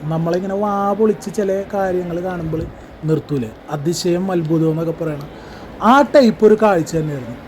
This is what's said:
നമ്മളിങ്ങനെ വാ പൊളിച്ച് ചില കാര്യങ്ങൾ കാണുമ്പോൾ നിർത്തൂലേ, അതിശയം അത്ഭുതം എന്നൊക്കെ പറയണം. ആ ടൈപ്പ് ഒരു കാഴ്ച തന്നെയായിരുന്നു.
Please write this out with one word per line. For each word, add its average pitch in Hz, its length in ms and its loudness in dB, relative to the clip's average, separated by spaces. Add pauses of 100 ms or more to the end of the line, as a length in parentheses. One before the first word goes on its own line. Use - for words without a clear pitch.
(140)
നമ്മളിങ്ങനെ 175 500 -2
വാ 208 100 0 (260)
പൊളിച്ച് 214 380 2
ചില 196 140 0 (220)
കാര്യങ്ങൾ 180 440 -2 (100)
കാണുമ്പോൾ 160 340 -4 (480)
നിർത്തൂലേ, 143 420 -2 (240)
അതിശയം 175 580 -2
അത്ഭുതം 160 400 2
എന്നൊക്കെ 165 280 -2
പറയണം. 151 280 -6 (600)
ആ 240 40 8 (220)
ടൈപ്പ് 240 320 6
ഒരു 208 160 8
കാഴ്ച 180 340 2
തന്നെയായിരുന്നു. 139 400 -6 (100)